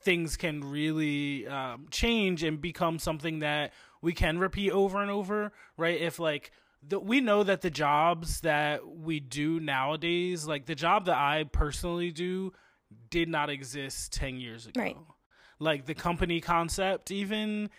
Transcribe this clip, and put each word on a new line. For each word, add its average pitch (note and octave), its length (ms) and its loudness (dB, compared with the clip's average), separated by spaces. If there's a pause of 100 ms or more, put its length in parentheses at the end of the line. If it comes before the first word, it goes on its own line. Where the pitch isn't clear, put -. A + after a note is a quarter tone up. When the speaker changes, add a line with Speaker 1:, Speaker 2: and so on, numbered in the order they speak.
Speaker 1:
things E3+ 340 2
can D3+ 240 -2
really, C#3+ 880 -2
um, C3 420 -6
change G#3 520 2
and D#3 180 0
become E3 380 -2
something D#3+ 400 -4
that D3 340 -2 (300)
we E3+ 100 2
can E3 260 2
repeat F#3+ 340 0
over G3 280 4
and G3+ 100 -2
over, G#3 420 -2 (260)
right? E3 220 2
If, E3 180 -2
like, D3+ 320 -2 (360)
the, G3 120 -2
we A3+ 220 2
know G#3 220 6
that F#3+ 180 2
the F#3 100 0
jobs D#3 680 2
that D3+ 460 2
we D#3+ 340 -4
do D3 400 0
nowadays, D#3+ 840 0
like, C#3+ 180 -4
the E3 100 -6
job F3 320 2
that E3+ 120 4
I D3 260 2
personally F3 640 -2
do F3+ 420 -4 (580)
did E3+ 180 2
not D3 220 0
exist C3+ 640 -8
ten C3 260 -2
years A#2 260 -12
ago. A#3+ 140 -6
Speaker 2:
Right. G3 160 -4 (680)
Speaker 1:
Like, D3+ 220 0
the D#3 100 -6
company E3+ 460 0
concept F3 720 0
even G#3 580 -2 (100)